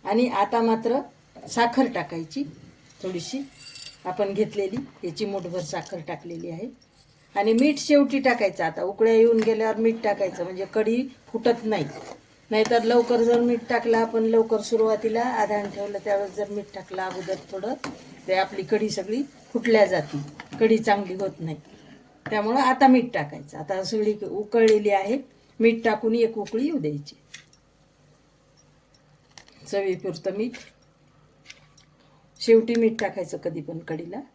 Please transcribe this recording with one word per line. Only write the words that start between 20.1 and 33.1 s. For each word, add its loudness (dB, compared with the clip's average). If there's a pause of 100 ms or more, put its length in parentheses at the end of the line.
कढी 6
चांगली 0
होत -4 (100)
नाही. -6 (720)
त्यामुळं 0
आता 4
मीठ 6
टाकायचं. -8
आता -4
सगळी -2
उकळलेली 4
आहे, 0 (420)
मीठ 4
टाकून 0
एक 2
उकळी -4
येऊ -2
द्यायची. -6 (2500)
चवीपुरतं -4
मीठ, -4 (1900)
शेवटी 6
मीठ 2
टाकायचं -6